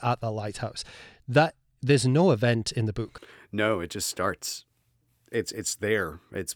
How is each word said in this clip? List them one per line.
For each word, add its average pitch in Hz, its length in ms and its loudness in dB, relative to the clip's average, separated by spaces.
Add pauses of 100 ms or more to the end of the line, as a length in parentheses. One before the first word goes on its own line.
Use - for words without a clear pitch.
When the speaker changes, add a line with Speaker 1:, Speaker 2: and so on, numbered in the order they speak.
Speaker 1:
at 120 160 0
the 113 120 -6
lighthouse. 107 520 -8 (460)
That, 147 260 4 (260)
there's 131 240 4
no 156 260 6
event 117 420 2
in 110 140 0
the 104 60 -2
book. - 280 -10 (320)
Speaker 2:
No, 107 260 2
it 87 100 -4
just - 200 -6
starts. - 560 -6 (680)
It's, 113 220 -4
it's - 220 -6
there. 98 440 -2 (140)
It's, 95 220 -6